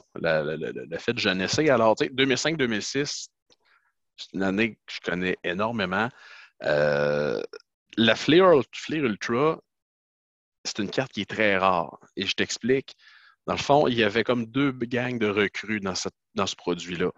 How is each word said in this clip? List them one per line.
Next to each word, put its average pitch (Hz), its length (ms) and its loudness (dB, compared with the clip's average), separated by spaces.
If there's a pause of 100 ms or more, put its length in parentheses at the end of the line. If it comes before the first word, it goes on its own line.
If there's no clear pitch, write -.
(140)
la, 80 280 2
la, 78 140 -4
la, 69 160 -6
le 64 260 -10
fait - 140 -4
de 120 60 -6
jeunesse. 95 400 0
Alors, 117 380 4
tu 147 80 -2
sais, 151 80 -2
deux 131 120 0
mille 127 140 2
cinq, 160 180 -2
deux 135 100 0
mille 110 160 -2
six, - 460 -6 (880)
c'est - 180 -16
une 92 80 -4
année 104 320 0
que - 180 -18
je - 80 -12
connais 90 440 -2
énormément. 101 640 -2 (560)
Euh, 73 800 0 (540)
la 113 200 4
Fleer 175 380 6
Ult-, 127 180 4
Fleer 147 320 -4
Ultra, 123 560 -2 (1040)
c'est - 160 -8
une 95 100 -4
carte 135 220 -4
qui 107 80 -6
est 95 100 -8
très 104 260 2
rare. 90 420 2 (180)
Et 92 100 -4
je - 80 -2
t'explique. 123 600 -2 (520)
Dans 92 80 -2
le 87 60 -4
fond, 147 260 4
il 123 80 2
y 113 80 2
avait 107 220 2
comme 123 220 0
deux 135 260 0
gangs 123 460 -4
de 107 100 0
recrues 101 520 -2
dans 95 140 -4
cette, - 200 -6 (200)
dans 101 120 -2
ce - 100 -6
produit-là. 87 600 -4